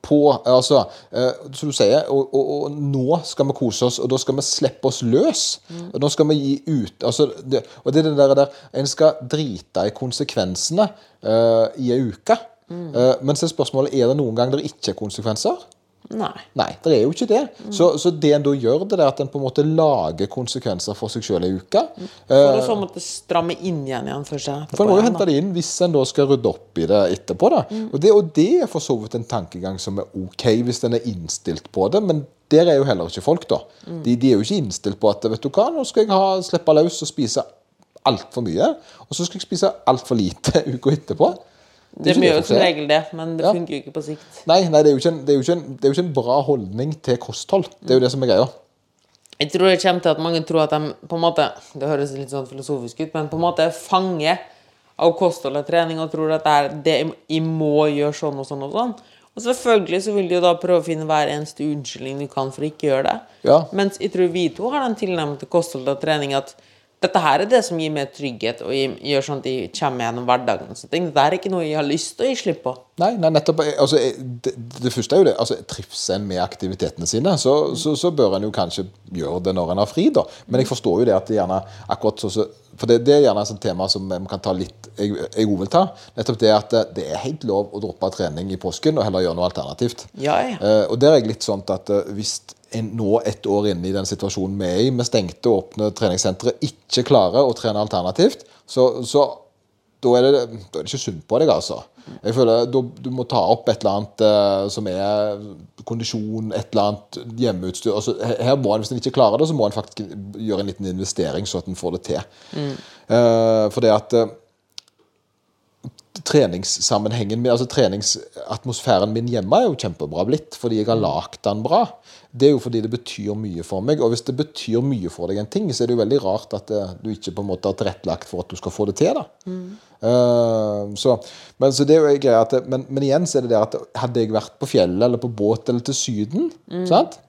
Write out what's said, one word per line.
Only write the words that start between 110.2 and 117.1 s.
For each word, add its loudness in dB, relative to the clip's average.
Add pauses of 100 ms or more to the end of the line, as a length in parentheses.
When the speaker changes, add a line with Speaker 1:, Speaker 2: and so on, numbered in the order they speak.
Speaker 1:
gjøre -4
en -6
liten -8
investering -4
så -6
at -12
en -8
får -6
det -8
til. -6 (180)
Speaker 2:
Mm. -6 (460)
Speaker 1:
Eh, 4
for 2
det 6
at, 2
eh, 2 (1800)
treningssammenhengen 0